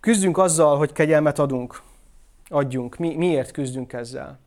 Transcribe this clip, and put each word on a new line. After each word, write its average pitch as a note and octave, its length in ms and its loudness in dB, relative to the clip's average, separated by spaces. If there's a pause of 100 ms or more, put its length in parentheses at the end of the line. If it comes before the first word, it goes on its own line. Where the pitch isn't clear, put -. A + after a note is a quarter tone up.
Küzdünk F#3+ 380 2
azzal, D#3+ 380 4
hogy D3 160 0
kegyelmet D3+ 460 2
adunk, C3 440 -4 (640)
adjunk. C3 480 -4
Mi, E3 200 -4
miért D#3+ 340 0
küzdünk B2+ 420 -8
ezzel? B2+ 540 -12